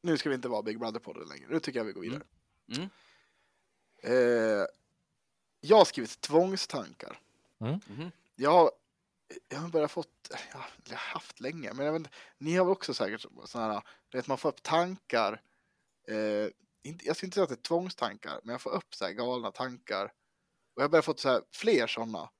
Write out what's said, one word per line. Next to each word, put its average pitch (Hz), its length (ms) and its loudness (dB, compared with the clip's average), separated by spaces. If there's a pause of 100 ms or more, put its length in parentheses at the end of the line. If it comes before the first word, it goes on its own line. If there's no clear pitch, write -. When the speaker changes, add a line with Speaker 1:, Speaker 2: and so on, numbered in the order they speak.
Speaker 1:
nu 165 160 0
ska 151 120 -4
vi 139 60 0
inte 123 140 -6
vara 107 120 -2
Big 110 180 -6
Brother-podden 113 500 -8
längre. 139 200 -18
Nu 160 100 0
tycker 131 200 -4
jag 110 60 -2
vi 101 80 -8
går 98 80 -10
vidare. 87 200 -8 (540)
Speaker 2:
Mm. 180 140 -6 (1120)
Mm. 117 560 4
Speaker 1:
Eh, 95 60 0 (960)
jag 185 160 8
har 190 80 12
skrivit - 360 -6
tvångstankar. 165 960 0 (400)
Speaker 3:
Mm. 135 280 -2
Speaker 2:
Mhm. 151 240 -12 (240)
Speaker 1:
Jag 143 160 2
har, 170 200 10 (800)
jag 143 100 -8
har 170 100 -8
börjat 156 220 2
fått, - 400 -10 (220)
ja, 135 60 -16 (300)
jag - 80 -10
har - 160 -10
haft - 260 -12
länge, 135 340 -8
men 135 120 -4
jag 151 80 0
vet 165 60 -2
inte, 151 100 -12 (280)
ni 156 180 -2
har 185 100 6
väl 180 60 4
också 190 220 -2
säkert 107 280 -4
så-, - 80 -16 (180)
såna 110 260 -2
här, 104 80 -4 (280)
du 131 80 -6
vet, 127 100 -6
man 135 100 -2
får 160 120 2
upp - 140 -8
tankar, 156 800 0 (680)
eh, 107 400 -2 (360)
inte, 165 220 -12
jag 160 100 0
skulle - 120 -10
inte 185 80 -12
säga 196 80 4
att - 60 0
det 127 60 -4
är - 60 -20
tvångstankar, 127 840 -4
men 113 80 -10
jag 127 100 -8
får - 100 -8
upp - 240 -6
så 98 100 -6
här 90 60 -4
galna 117 400 -4
tankar. 117 540 -6
Och 101 60 -12 (640)
jag 127 80 0
har 143 60 2
börjat 156 160 6
fått 156 140 -4
så 139 100 0
här 123 120 4 (100)
fler 165 360 2
såna 113 420 -8 (100)